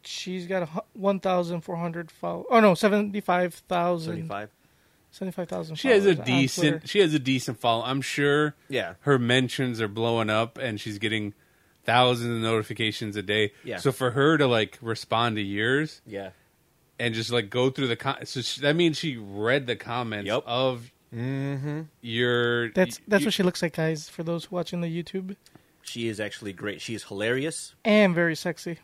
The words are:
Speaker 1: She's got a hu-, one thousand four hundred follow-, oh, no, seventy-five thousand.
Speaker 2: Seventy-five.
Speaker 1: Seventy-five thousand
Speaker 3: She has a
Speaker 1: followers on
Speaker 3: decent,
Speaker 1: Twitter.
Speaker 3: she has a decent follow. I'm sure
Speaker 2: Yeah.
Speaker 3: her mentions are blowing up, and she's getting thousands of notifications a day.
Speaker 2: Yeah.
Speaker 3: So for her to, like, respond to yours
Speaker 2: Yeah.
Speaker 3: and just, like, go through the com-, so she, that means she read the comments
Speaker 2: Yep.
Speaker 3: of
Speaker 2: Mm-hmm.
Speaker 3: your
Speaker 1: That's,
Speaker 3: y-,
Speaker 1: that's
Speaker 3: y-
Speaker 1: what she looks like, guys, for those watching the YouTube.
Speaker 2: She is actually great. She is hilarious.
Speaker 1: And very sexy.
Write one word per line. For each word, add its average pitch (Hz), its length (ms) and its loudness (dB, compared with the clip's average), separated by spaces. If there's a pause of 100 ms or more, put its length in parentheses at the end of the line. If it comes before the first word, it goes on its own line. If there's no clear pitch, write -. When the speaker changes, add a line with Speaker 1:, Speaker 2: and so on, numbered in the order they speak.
Speaker 1:
She's 185 460 -8
got 185 160 0
a - 20 -2
hu-, 160 160 -8 (120)
one 196 260 0
thousand 175 420 0
four 175 140 -8
hundred 170 340 -6
follow-, 175 400 -8
oh, 233 100 8
no, 208 140 8
seventy-five 196 800 2
thousand. 175 640 -2
Speaker 2:
Seventy-five. 107 340 -8 (640)
Speaker 1:
Seventy-five 185 360 -8
thousand 160 280 -8
Speaker 3:
She 262 140 -2
has 202 180 8
a 180 80 6
Speaker 1:
followers 135 40 -4
on - 60 -6 (140)
Speaker 3:
decent, 147 320 2
Speaker 1:
Twitter. 160 160 -4
Speaker 3:
she 208 140 2
has 156 120 6
a 151 60 2
decent 127 400 0
follow. 117 240 2
I'm 135 180 -2
sure 147 540 2 (120)
Speaker 2:
Yeah. 98 340 -4
Speaker 3:
her 139 180 6
mentions 123 600 2
are 110 80 0
blowing 113 440 0
up, 113 260 0
and 110 240 -6
she's 104 160 -8
getting 104 380 -2 (500)
thousands 120 500 2
of 113 60 -2
notifications 110 760 -2
a 104 60 -4
day. 104 320 0 (100)
Speaker 2:
Yeah. 107 140 -8
Speaker 3:
So 131 160 0
for 127 180 0
her 143 260 4
to, 143 100 4
like, 113 340 2
respond 113 560 -2
to 107 40 -2
yours 113 640 -2
Speaker 2:
Yeah. 98 260 -12 (680)
Speaker 3:
and 117 140 -2
just, 110 180 -4
like, 117 180 -2
go 123 200 2
through 135 180 -4
the 117 80 0
com-, 135 300 -6
so - 160 -8
she, - 200 -6
that 147 140 2
means 165 220 2
she 151 180 -6
read 110 520 -2
the 120 100 -2
comments 113 500 -6
Speaker 2:
Yep. 110 200 0
Speaker 3:
of 123 440 -2 (240)
Speaker 2:
Mm-hmm. 139 680 -6 (180)
Speaker 3:
your 120 680 2
Speaker 1:
That's, - 280 0
Speaker 3:
y-, - 80 -20
Speaker 1:
that's 202 140 4
Speaker 3:
y- - 60 0
Speaker 1:
what 202 60 0
she - 100 -2
looks 180 180 0
like, 165 160 -4
guys, 160 320 -2
for - 140 -10
those 170 280 -6
watching 175 300 -4
the 170 60 -2 (160)
YouTube. 190 340 -8 (440)
Speaker 2:
She 117 280 -6
is 104 100 -6
actually 104 320 -6
great. 95 300 -8
She 117 120 -8
is 104 120 -10
hilarious. 123 680 -4 (120)
Speaker 1:
And 208 280 6
very 165 220 2
sexy. 170 480 -8